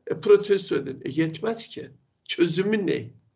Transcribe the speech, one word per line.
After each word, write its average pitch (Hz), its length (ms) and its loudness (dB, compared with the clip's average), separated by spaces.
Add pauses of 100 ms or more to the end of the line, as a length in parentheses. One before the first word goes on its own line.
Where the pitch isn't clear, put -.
e, - 120 -4
protesto 196 560 4
edin. 135 300 -4
E, 160 60 -6
yetmez 160 560 -4
ki. - 220 -14 (360)
Çözümü 190 600 0
ne? 117 240 -2 (240)